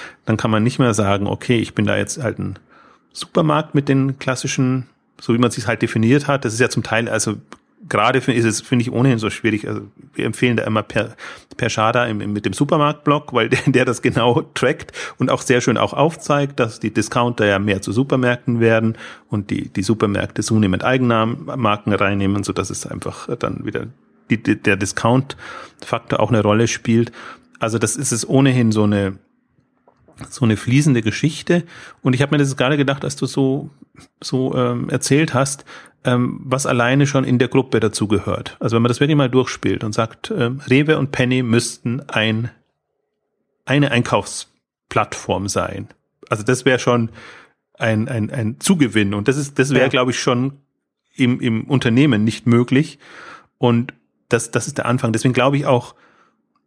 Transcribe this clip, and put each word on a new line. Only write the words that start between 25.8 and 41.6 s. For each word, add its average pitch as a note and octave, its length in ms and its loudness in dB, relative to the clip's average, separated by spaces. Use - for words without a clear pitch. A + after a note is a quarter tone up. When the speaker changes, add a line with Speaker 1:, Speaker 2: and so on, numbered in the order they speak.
Speaker 1:
auch G#2+ 100 0
eine A2 120 4
Rolle G#2+ 260 4
spielt. A#2 440 0
Also A2+ 200 -2
das G#2+ 180 -2
ist C#3 160 -4
es A#2 160 -4
ohnehin B2+ 440 4
so G#2+ 120 2
eine, G2+ 340 0
so - 140 -4
eine A2 120 2
fließende B2+ 460 2
Geschichte. D#3+ 600 -2
Und B2+ 120 2
ich B2 80 2
habe C#3+ 120 0
mir D3 40 4
das C#3 180 0
gerade C#3 200 2
gedacht, C#3 280 0
als C3+ 120 -6
du C3+ 100 -4
so, C3+ 440 -2
so, C3 320 -2
ähm, B2 340 -2
erzählt C#3+ 460 0
hast, C3+ 300 -2
ähm, B2 380 0
was C3+ 240 -2
alleine B2+ 400 2
schon C3+ 180 0
in B2+ 140 2
der B2 100 2
Gruppe B2+ 320 0
dazu G#2+ 280 -2
gehört. - 520 -4
Also A2+ 160 0
wenn A2+ 60 4
man A#2+ 60 4
das A#2+ 120 -2
wirklich D3 160 2
mal C3+ 140 2
durchspielt A#2 540 -2
und G#2+ 100 -6
sagt, - 420 -4
ähm, C3 320 -2
Rewe D3+ 300 4
und C#3 140 -2
Penny B2+ 300 2
müssten A#2+ 680 -2